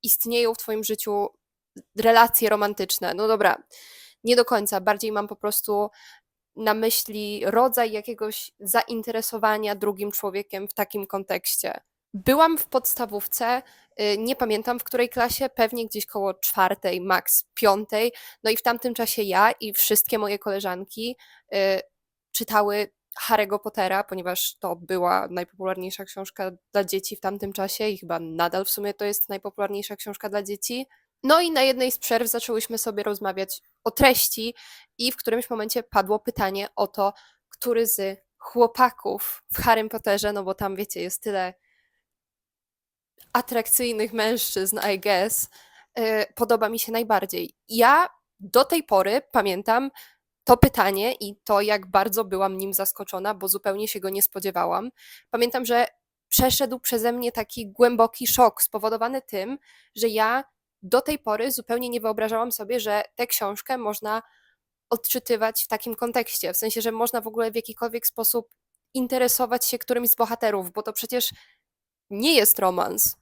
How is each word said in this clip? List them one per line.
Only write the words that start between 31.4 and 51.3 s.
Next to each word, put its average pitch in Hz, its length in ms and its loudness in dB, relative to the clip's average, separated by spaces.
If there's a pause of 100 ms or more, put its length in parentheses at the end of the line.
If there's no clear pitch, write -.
i 349 100 2
na 285 120 4
jednej 262 280 2
z - 80 -6
przerw 226 300 0
zaczęłyśmy 226 500 -4
sobie 208 240 -4
rozmawiać 190 600 -4 (220)
o 226 60 0
treści 240 640 4 (440)
i 247 140 0
w - 40 -10
którymś 233 340 -2
momencie 220 320 -4
padło 208 360 2
pytanie 196 580 -4
o 202 100 2
to, 202 260 0 (360)
który 233 380 -2
z 196 340 -4 (180)
chłopaków - 1040 2 (100)
w - 100 -4
Harrym 220 260 4
Potterze, 208 440 0
no 202 120 -4
bo 190 100 -2
tam, 196 220 -4
wiecie, 190 260 -8
jest 180 200 -8
tyle 185 320 -2 (1800)
atrakcyjnych 233 800 0
mężczyzn, 214 640 0 (160)
I 190 60 -4
guess, 202 480 0 (500)
y, 220 360 0
podoba 220 340 2
mi 233 100 -4
się 226 140 -4
najbardziej. 208 640 -2 (120)
Ja 254 400 6 (320)
do 202 240 4
tej 330 180 0
pory 202 400 2 (100)
pamiętam 220 580 0 (540)
to 240 120 8
pytanie 214 560 2
i 202 320 -10